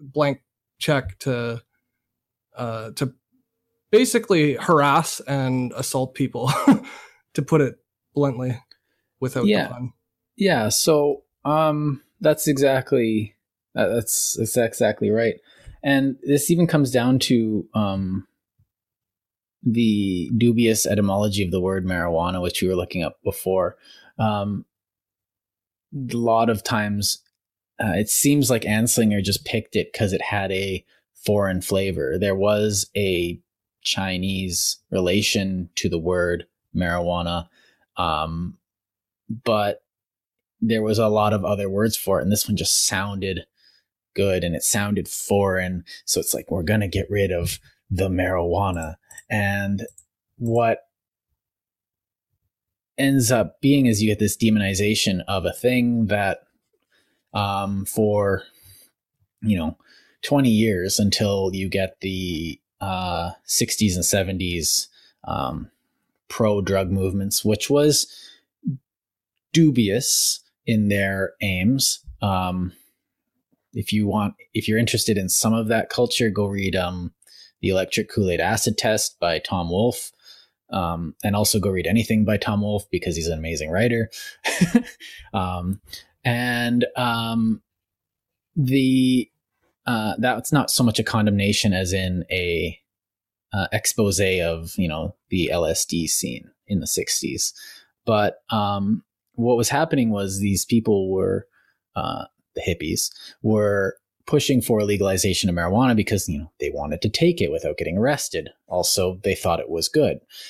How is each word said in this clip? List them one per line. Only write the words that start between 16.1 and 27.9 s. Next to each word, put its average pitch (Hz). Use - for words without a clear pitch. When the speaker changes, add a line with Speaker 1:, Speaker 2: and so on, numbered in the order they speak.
Speaker 2:
this 139
even 175
comes 147
down 127
to, 110
um, 98
the 104
dubious 113
etymology 101
of 87
the 92
word 92
marijuana, 87
which 87
we 92
were 92
looking 90
up -
before. 92
Um, 104
a 123
lot 117
of 110
times, 104
uh, 104